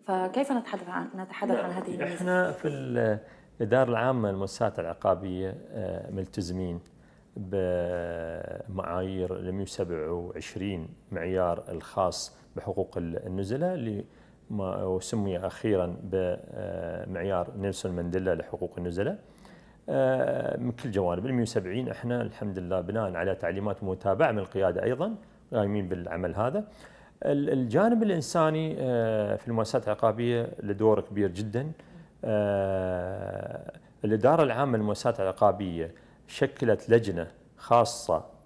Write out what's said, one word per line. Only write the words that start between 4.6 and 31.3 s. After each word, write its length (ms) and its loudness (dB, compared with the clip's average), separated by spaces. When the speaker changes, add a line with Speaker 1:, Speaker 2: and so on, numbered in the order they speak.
Speaker 2:
العقابية، 760 0
آه، 380 -6
ملتزمين 720 -4
بمعايير 2000 -4
ال 160 -6
مية 100 -4
وسبعة 500 -4
وعشرين 760 -6
معيار 560 0
الخاص 680 -2
بحقوق 420 -4
ال-، 280 -6
النزلاء، 480 -2
اللي 300 -4
ما 520 -2
سمي 360 -2
أخيرا 640 0
بمعيار 1500 -4
نيلسون 340 -2
مانديلا 420 0
لحقوق 440 -6
النزلاء. 400 -2
آه، 680 2
من 160 -2
كل 180 -8
جوانب 360 0
ال 80 -2
مية 80 2
وسبعين 460 -2
احنا 340 -2
الحمد 360 -6
لله 220 0
بناء 340 -2
على 200 0
تعليمات 500 -2
متابعة 480 2
من 60 0
القيادة 440 0
أيضا 320 0
قايمين 360 0
بالعمل 460 -4
هذا. 300 0
ال-، 280 2
الجانب 520 4
الإنساني، 760 2
آه، 580 2
في 120 -8
المؤسسات 360 2
العقابية 640 2
له 100 -2
دور 280 6
كبير 300 0